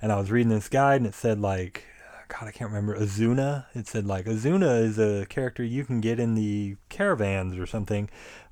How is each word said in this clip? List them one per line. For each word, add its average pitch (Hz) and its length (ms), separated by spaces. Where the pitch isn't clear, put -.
And 110 100
I 101 80
was 95 120
reading 117 180
this 107 200
guide, 139 280
and 120 100
it 98 60
said, 110 260
like, 95 460
God, - 200
I 104 40
can't 107 200
remember, 104 260
Azuna. 120 680
It 113 120
said, 104 200
like, 95 180
"Azuna 123 560
is 110 160
a 104 300
character 127 360
you 123 220
can 120 160
get 113 180
in 117 160
the 104 420
caravans 98 680
or 90 80
something. 104 420